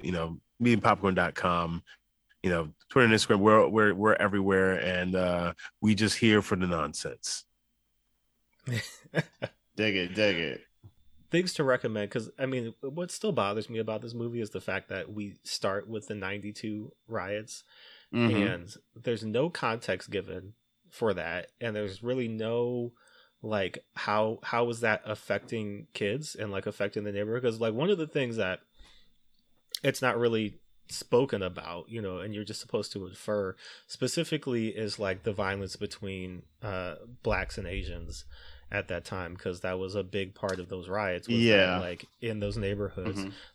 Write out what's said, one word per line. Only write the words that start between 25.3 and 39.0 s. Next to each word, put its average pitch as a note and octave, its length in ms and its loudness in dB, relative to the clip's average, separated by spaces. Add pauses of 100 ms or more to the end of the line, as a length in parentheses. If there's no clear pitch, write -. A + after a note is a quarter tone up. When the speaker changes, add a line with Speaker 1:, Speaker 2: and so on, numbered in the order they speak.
Speaker 2:
kids B2 420 -4
and, G#2+ 160 -6
like, G2 160 -4
affecting G#2 380 -4
the G#2 80 -4
neighborhood? A2 300 -2
'Cause, A2+ 180 0
like, A2+ 120 2
one D3 160 0
of G3+ 80 4
the D#3 100 -2
things B2+ 280 -2
that F#2 240 -2 (1200)
it's C3+ 200 0
not A#2+ 180 2
really A2+ 400 0 (300)
spoken A#2+ 520 2
about, F2 480 -8
you A2+ 120 -8
know, F#2 160 -6
and G#2 180 -8
you're G#2 80 -6
just G#2+ 160 -10
supposed - 320 -10
to F#2+ 160 -8
infer G2 480 -4 (320)
specifically C3 880 -2
is, G#2 240 -6
like, F#2+ 240 -2
the A2 80 -2
violence G2 460 -2
between, F#2 640 -8 (200)
uh, F#2 340 -6 (280)
blacks F#2+ 340 -2
and G2 80 -8
Asians F2 600 -8 (440)
at G2+ 200 -4
that F2 160 -4